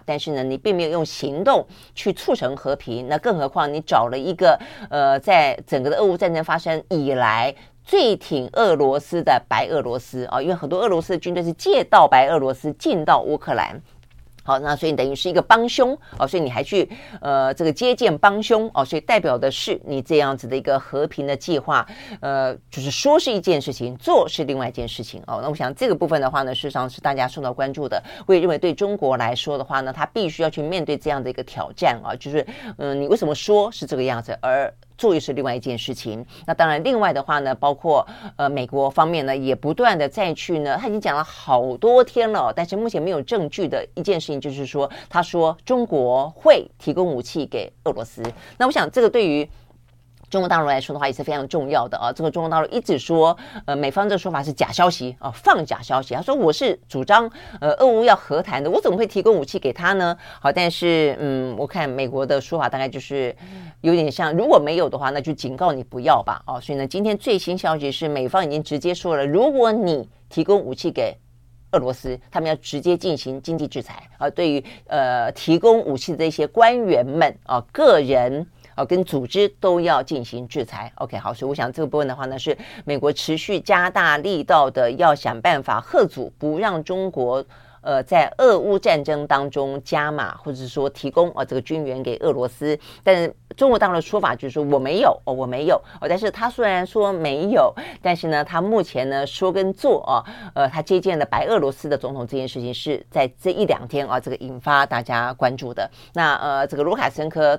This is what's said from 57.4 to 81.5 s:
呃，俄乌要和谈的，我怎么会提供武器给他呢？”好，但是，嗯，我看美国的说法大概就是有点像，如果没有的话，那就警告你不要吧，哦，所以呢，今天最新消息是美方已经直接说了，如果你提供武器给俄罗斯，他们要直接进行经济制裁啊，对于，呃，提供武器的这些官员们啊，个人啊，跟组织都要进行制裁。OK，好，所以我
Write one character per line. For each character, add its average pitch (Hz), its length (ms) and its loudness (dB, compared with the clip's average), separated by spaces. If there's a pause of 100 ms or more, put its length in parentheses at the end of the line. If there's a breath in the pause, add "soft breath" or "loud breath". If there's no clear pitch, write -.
呃， 202 140 0
俄 - 120 4
乌 226 180 4
要 226 120 8
和 160 260 0
谈 202 220 -6
的， 156 60 -2
我 349 100 2
怎 254 120 2
么 180 40 0
会 220 120 0
提 202 140 -4
供 220 140 4
武 151 80 0
器 151 140 -8
给 127 160 -2
他 175 200 -2
呢？” 175 220 0 (240 loud breath)
好， 139 120 2
但 175 180 0
是， 165 500 2
嗯， 131 380 -4
我 139 80 -4
看 151 240 -4
美 131 180 -4
国 131 180 -4
的 139 140 2
说 165 200 -6
法 127 100 0
大 135 80 -4
概 135 100 -4
就 131 120 -10
是 131 360 -4 (460 loud breath)
有 165 120 2
点 156 180 2
像， 160 240 -4
如 220 120 0
果 302 120 8
没 151 180 0
有 165 120 2
的 131 80 -6
话， 135 120 -4
那 143 100 -2
就 147 140 -4
警 131 240 -8
告 180 140 2
你 131 120 -6
不 127 160 -12
要 127 220 4
吧， 98 240 -6
哦， 123 160 -10
所 147 140 -8
以 - 20 -4
呢， 135 80 -4
今 180 180 -4
天 208 140 0
最 208 200 0
新 175 200 -6
消 160 200 -2
息 143 140 -4
是 156 160 -6
美 135 220 -2
方 185 160 0
已 147 40 -6
经 151 140 -4
直 147 140 -4
接 175 160 -2
说 170 240 -2
了， 139 80 0
如 202 260 4
果 240 200 4
你 175 360 -2 (220 soft breath)
提 160 140 -2
供 202 160 4
武 127 160 -6
器 165 160 -4
给 113 240 -2 (560)
俄 170 80 2
罗 127 140 0
斯， 127 260 -10 (120 soft breath)
他 170 80 -4
们 160 100 -2
要 156 60 0
直 - 240 -8
接 175 160 0
进 170 220 -2
行 131 240 -8
经 165 160 -4
济 147 100 -4
制 135 140 -8
裁 - 220 -18 (140)
啊， 143 120 -2
对 165 220 0
于， 139 120 -2 (240 loud breath)
呃， 123 440 0
提 - 260 2
供 226 260 6
武 139 140 -2
器 180 140 -8
的 143 60 -6
这 160 120 0
些 151 180 -2
官 233 380 6
员 127 200 4
们 147 380 0
啊， 123 280 -2
个 247 280 6
人 135 460 0 (280 soft breath)
啊， 139 100 -4
跟 180 200 0
组 135 240 -4
织 202 200 2 (120)
都 180 200 2
要 170 220 2
进 131 240 -6
行 120 220 -12
制 127 180 -6
裁。 113 300 -14
OK， 120 220 -8
好， 101 140 -6
所 120 140 -8
以 135 40 -2
我 143 40 -4